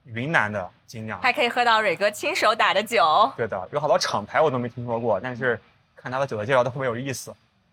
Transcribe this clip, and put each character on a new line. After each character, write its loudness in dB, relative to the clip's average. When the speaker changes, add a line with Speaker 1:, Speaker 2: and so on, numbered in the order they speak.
Speaker 1:
云 -6
南 2
的 -6
精 -12
酿。 -8
Speaker 2:
还 2
可 -2
以 2
喝 0
到 4
蕊 2
哥 0
亲 -6
手 2
打 4
的 2
酒。 4
Speaker 1:
对 -2
的， -6
有 0
好 -2
多 4
厂 -2
牌 0
我 4
都 -2
没 -4
听 -10
说 -2
过， 0
但 -8
是 -2
看 -14
他 -4
的 0
酒 -6
的 -4
介 2
绍 4
都 0
特 -8
别 -4
有 -2
意 -6
思， -10